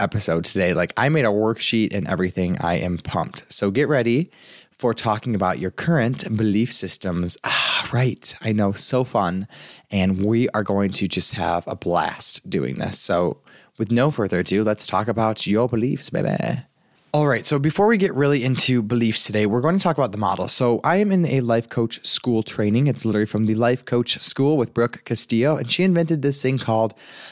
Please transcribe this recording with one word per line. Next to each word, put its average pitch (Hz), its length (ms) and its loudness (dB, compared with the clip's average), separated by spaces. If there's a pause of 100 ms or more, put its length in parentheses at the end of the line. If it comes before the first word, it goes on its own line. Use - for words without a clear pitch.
episode 87 440 0
today. 90 300 0
Like, 87 220 0
I 123 120 2
made 151 160 2
a 113 40 2
worksheet 110 680 0
and 95 140 -4
everything. 92 520 -2
I 87 180 0
am 87 200 -4
pumped. - 540 -6
So 101 180 0
get 123 160 0
ready 127 460 0 (400)
for 120 200 -2
talking 113 440 -2
about 90 240 0
your 92 100 -4
current 131 680 0
belief 110 360 2
systems. 87 720 -2
Ah, - 480 -4
right. 127 480 0
I 113 100 -4
know, 104 220 2
so 127 320 2
fun. 95 420 -2 (460)
And 95 320 2
we 117 240 2
are 107 160 -2
going 98 300 0
to 101 120 0
just - 280 0
have 85 340 -2
a - 80 -8
blast - 720 -2
doing 69 260 -2
this. - 220 -2
So 87 400 0 (400)
with 110 140 -2
no 123 180 4
further 95 300 0
ado, 98 240 0
let's 107 240 0
talk 101 180 0
about 110 400 -2
your 107 220 2
beliefs, 120 420 -2
baby. - 520 -2 (500)
All 147 140 2
right, 123 180 0
so 147 140 0
before 160 300 2
we 226 100 4
get 185 160 0
really 143 300 2
into 123 380 2
beliefs 117 420 0
today, 107 200 2
we're 110 180 2
going 165 140 2
to 196 60 0
talk 165 160 2
about 123 140 0
the 98 40 -10
model. 98 300 -2
So 120 380 2
I 165 140 2
am 208 120 2
in 180 160 2
a 135 140 0
life 117 280 0
coach - 380 -4
school 113 380 0
training. 113 420 0
It's 139 180 -2
literally 107 220 2
from 107 160 -2
the 110 140 0
Life 120 280 0
Coach - 360 -2
School 143 360 0
with 123 160 0
Brooke - 320 -2
Castillo, 123 520 0
and 135 120 -4
she 175 140 0
invented 170 400 2
this 139 180 0
thing 131 160 0
called 110 380 0 (380)